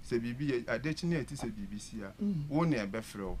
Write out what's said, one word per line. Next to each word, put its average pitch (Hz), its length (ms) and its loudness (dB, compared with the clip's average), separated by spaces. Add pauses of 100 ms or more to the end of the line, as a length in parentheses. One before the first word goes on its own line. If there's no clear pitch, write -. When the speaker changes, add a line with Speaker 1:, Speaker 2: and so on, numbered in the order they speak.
Speaker 1:
Sɛ 120 160 2
biribi 123 300 -2
yɛ, 120 180 2
ade 120 260 2
kye 170 140 -2
ne 170 80 4
yɛte 143 200 -2
sɛ 120 140 -2
biribi 101 280 -6
si 113 220 -8
a, 98 100 -8 (100)
Speaker 2:
Mm. 180 280 0
Speaker 1:
wo 151 160 6
ne 151 120 6
ɛbɛfrɛ 104 440 -2
wo. 92 180 -2